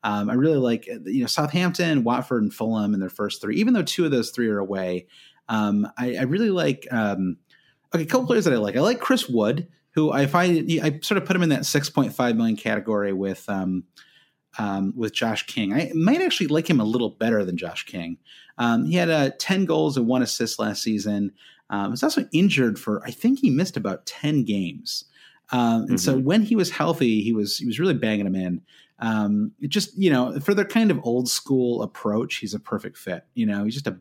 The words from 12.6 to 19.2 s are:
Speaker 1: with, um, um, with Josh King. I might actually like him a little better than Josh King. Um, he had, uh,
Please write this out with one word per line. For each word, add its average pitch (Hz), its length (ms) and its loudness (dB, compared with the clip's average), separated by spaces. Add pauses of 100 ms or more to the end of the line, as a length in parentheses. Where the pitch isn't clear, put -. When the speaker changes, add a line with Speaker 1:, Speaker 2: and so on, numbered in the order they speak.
Speaker 1:
with, 95 340 -4
um, 92 360 -2 (760)
um, 98 380 -2
with 113 160 -4
Josh 113 340 -2
King. 101 260 -4
I 151 220 0
might 202 260 4
actually 277 280 0
like 160 200 0
him 139 120 4
a 107 40 2
little 113 260 0
better 110 340 0
than 90 120 -4
Josh 85 300 -8
King. 85 320 -10 (380)
Um, 117 300 2
he 160 80 0
had, 175 160 2
uh, 147 280 4